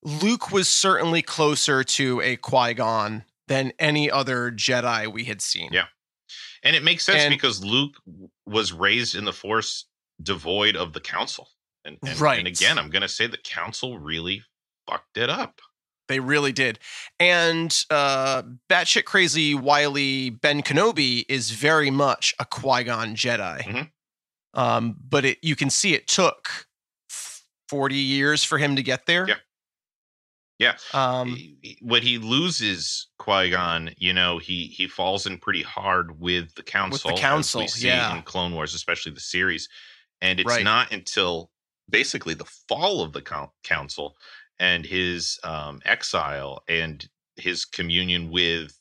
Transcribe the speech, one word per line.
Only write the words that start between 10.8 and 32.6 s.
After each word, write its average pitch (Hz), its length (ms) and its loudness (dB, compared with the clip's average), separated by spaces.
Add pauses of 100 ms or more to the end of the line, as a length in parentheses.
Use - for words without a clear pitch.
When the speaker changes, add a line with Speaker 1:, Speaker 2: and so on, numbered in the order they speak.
Speaker 2:
the 78 80 -10
Council. - 480 -6 (340)
And, 76 220 -16
and, 139 140 -6
Speaker 1:
Right. 143 200 4
Speaker 2:
and 98 80 -2
again, 101 320 2
I'm 76 100 -4
gonna 196 200 0
say - 180 -2
the 113 100 -8
Council 107 600 -8
really 82 440 -4 (440)
fucked - 300 -8
it 120 120 0
up. 190 300 -6 (480)
Speaker 1:
They 135 120 -2
really 139 320 2
did. 123 260 0 (420)
And, 165 520 4 (180)
uh, 135 540 2 (260)
batshit 180 360 4
crazy, 156 500 4
wily 139 760 2
Ben 147 320 0
Kenobi 147 680 2
is 120 220 0
very 143 380 4
much 135 480 2
a 131 80 -4
Qui-Gon 117 680 -2
Jedi. 104 480 -2
Speaker 2:
Mm-hmm. - 960 -12
Speaker 1:
Um, 117 380 0 (100)
but 139 180 2
it, 135 160 2
you 156 140 0
can 139 140 0
see 180 240 2
it - 140 -2
took - 600 0 (1000)
forty 135 260 0
years 139 480 2
for 151 140 2
him 143 180 4
to 135 80 0
get 127 220 -2
there. 175 220 4
Speaker 2:
Yeah. 208 80 2 (1200)
Yeah. 117 160 4 (180)
Speaker 1:
Um, 127 420 0
Speaker 2:
He, 82 260 -18
he, 117 200 -18
when 117 220 2
he 123 160 0
loses 113 880 -2 (100)